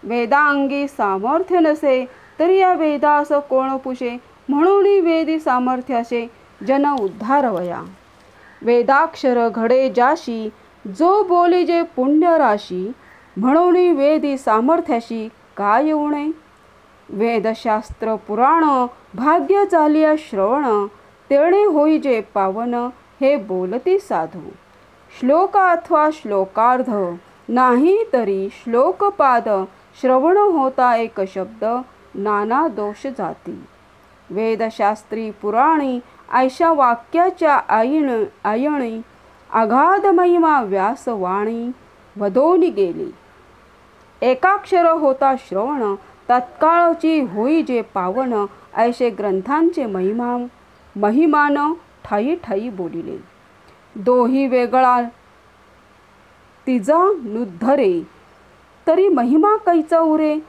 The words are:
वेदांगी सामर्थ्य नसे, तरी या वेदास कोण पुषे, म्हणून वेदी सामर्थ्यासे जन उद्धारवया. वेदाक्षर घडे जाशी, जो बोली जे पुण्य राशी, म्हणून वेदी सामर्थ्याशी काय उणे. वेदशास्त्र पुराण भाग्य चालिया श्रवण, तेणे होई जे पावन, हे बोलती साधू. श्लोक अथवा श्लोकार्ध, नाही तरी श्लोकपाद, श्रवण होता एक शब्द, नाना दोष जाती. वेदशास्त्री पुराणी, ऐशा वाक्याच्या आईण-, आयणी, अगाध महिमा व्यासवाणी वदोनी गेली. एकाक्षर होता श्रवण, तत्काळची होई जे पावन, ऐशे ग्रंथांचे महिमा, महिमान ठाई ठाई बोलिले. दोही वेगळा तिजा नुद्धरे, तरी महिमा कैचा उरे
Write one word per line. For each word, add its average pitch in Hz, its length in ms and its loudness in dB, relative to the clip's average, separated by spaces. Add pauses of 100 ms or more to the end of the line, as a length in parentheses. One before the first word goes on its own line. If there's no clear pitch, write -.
वेदांगी 277 840 0
सामर्थ्य 262 720 -2
नसे, 302 460 0 (340)
तरी 359 180 4
या 370 160 4
वेदास 294 580 0
कोण 269 460 -2
पुषे, 254 520 -8 (200)
म्हणून 359 360 4
वेदी 330 540 2
सामर्थ्यासे 247 920 -4 (360)
जन 285 320 2
उद्धारवया. 208 840 -2 (800)
वेदाक्षर 240 880 2
घडे 233 460 0
जाशी, 240 540 0 (380)
जो 349 360 2
बोली 349 420 2
जे 339 160 0
पुण्य 320 560 0
राशी, 208 540 -2 (460)
म्हणून 320 380 2
वेदी 302 600 2
सामर्थ्याशी 233 920 -2 (280)
काय 226 340 0
उणे. 294 400 -2 (800)
वेदशास्त्र 220 1040 -4
पुराण 262 720 2 (280)
भाग्य 349 520 2
चालिया 311 520 2
श्रवण, 220 720 -2 (420)
तेणे 349 360 4
होई 311 340 2
जे 240 220 0
पावन, 202 520 -4 (480)
हे 269 140 4
बोलती 208 640 -2
साधू. 165 500 -6 (720)
श्लोक 339 380 2
अथवा 339 560 2
श्लोकार्ध, 226 800 0 (560)
नाही 254 480 4 (160)
तरी 202 380 -2
श्लोकपाद, 269 1000 0 (520)
श्रवण 269 360 2
होता 262 580 2
एक 226 260 -4 (120)
शब्द, 190 320 -8 (500)
नाना 208 520 -2
दोष 208 400 -8
जाती. 190 560 -10 (640)
वेदशास्त्री 220 1040 -4
पुराणी, 254 680 0 (340)
ऐशा 262 400 2
वाक्याच्या 302 840 0
आईण-, 247 680 0 (200)
आयणी, 233 580 -4 (520)
अगाध 285 520 2
महिमा 339 560 4
व्यासवाणी 214 1120 -4 (480)
वदोनी 294 500 2
गेली. 180 420 -4 (1120)
एकाक्षर 359 640 2
होता 285 540 2
श्रवण, 220 560 -4 (340)
तत्काळची 320 920 2
होई 240 400 -2
जे 240 200 -4
पावन, 214 640 -4 (320)
ऐशे 240 320 0
ग्रंथांचे 226 760 -2
महिमा, 220 520 -4 (580)
महिमान 294 760 0 (320)
ठाई 226 300 -2
ठाई 220 340 -8
बोलिले. 175 480 -10 (800)
दोही 247 520 2
वेगळा 247 540 2 (1700)
तिजा 285 460 2 (100)
नुद्धरे, 214 840 -2 (800)
तरी 370 200 4
महिमा 311 480 2
कैचा 339 440 0
उरे 311 500 0